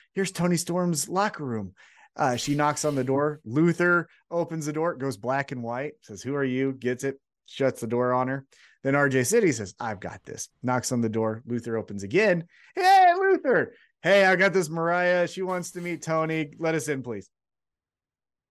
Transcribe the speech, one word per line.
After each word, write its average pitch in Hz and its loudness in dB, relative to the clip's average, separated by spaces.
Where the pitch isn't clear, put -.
here's 190 -4
Toni 175 0
Storm's 170 -2
locker 180 -2
room." 110 -6
Uh, 131 0
she 147 -2
knocks 147 0
on 147 0
the 131 0
door. 143 -2
Luther 170 2
opens 165 -4
the 151 -4
door, 160 -2
goes 127 -4
black 131 -4
and 123 -8
white, 123 -6
says, 101 -18
"Who 131 -6
are 143 -2
you?" 131 -2
Gets 123 -6
it, 135 -6
shuts 131 -2
the - -8
door 123 0
on 127 0
her. 135 -6
Then 135 0
R 143 4
J 131 2
City 190 4
says, 107 -6
"I've 107 -8
got 87 -14
this." - -14
Knocks 127 -2
on 123 -2
the 117 0
door. 110 -4
Luther 117 -6
opens 104 -8
again. 170 2
"Hey, 370 6
Luther." 311 2
"Hey, 196 6
I 190 6
got 190 4
this 180 2
Mariah. 175 2
She 185 -8
wants 180 -6
to 175 -12
meet 175 -6
Tony. 160 -2
Let 160 0
us 156 -2
in, 135 -4
please." 110 -10